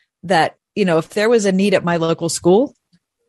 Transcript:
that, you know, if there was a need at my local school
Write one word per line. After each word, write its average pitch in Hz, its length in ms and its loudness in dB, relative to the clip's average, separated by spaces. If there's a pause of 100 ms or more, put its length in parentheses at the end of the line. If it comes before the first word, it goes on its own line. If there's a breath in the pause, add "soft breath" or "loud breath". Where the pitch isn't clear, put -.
(240)
that, 165 320 0 (200)
you 208 100 0
know, 165 120 2
if 160 120 -4
there 214 200 -2
was 233 160 2
a 196 60 0
need 190 220 0
at 151 100 0
my 170 140 -2
local 165 320 -4
school 196 440 0 (560)